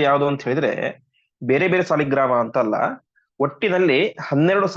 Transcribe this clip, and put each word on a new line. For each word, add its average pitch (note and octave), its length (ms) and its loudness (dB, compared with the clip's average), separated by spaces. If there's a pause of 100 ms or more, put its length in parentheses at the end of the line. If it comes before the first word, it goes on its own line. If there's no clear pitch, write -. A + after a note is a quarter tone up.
ಯಾವುದು C#3+ 240 2
ಅಂತ C#3 160 -6
ಹೇಳಿದ್ರೆ C3 240 0 (680)
ಬೇರೆ C#3 320 0
ಬೇರೆ F3+ 180 0
ಸಾಲಿಗ್ರಾಮ C3+ 420 0 (120)
ಅಂತಲ್ಲ, A2 300 -2 (640)
ಒಟ್ಟಿನಲ್ಲಿ F3 600 0 (300)
ಹನ್ನೆರಡು F3+ 480 2